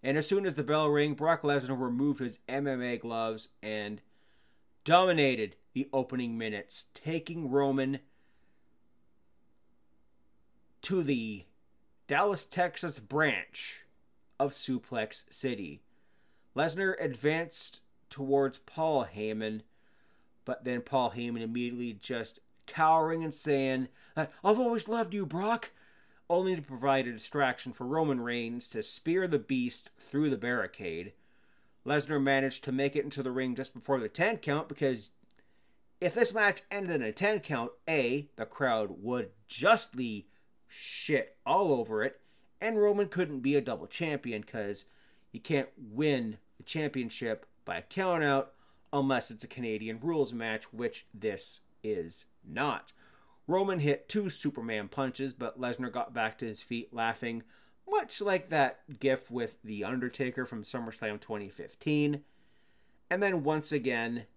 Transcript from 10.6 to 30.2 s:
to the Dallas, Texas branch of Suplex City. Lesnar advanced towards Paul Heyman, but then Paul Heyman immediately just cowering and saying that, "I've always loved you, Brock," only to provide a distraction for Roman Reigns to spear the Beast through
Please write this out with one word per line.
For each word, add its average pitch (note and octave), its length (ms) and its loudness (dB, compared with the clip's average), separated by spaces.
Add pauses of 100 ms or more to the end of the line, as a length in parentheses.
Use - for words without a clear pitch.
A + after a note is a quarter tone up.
to F3+ 220 0
the A2+ 400 -2 (640)
Dallas, A3 380 2
Texas F3 520 -2
branch B2+ 880 -2 (540)
of C#3+ 120 2
Suplex - 800 -4
City. A2+ 500 -6 (760)
Lesnar E3 440 2
advanced D#3 840 -2 (280)
towards C#3 480 2
Paul D#3+ 480 0
Heyman, G#2+ 560 -4 (840)
but B2 180 -6
then B2 180 -2
Paul B2 300 0
Heyman A#2 300 -6
immediately A#2+ 520 -4
just - 460 -6 (260)
cowering D#3+ 580 4
and D3+ 100 -4
saying C3 560 0 (260)
that, D#3 160 -2 (120)
"I've G#3+ 160 6
always A#3 280 2
loved A3 260 0
you, G3+ 120 -2
Brock," F#3+ 460 -2 (560)
only F#3 280 4
to D#3+ 60 -6
provide C3+ 460 2
a A#2+ 40 -4
distraction B2+ 640 0
for B2+ 120 -10
Roman C#3+ 360 2
Reigns A#2+ 480 -4
to A2 120 -4
spear F3+ 460 0
the D3+ 120 2
Beast B2 580 -2
through D3 320 0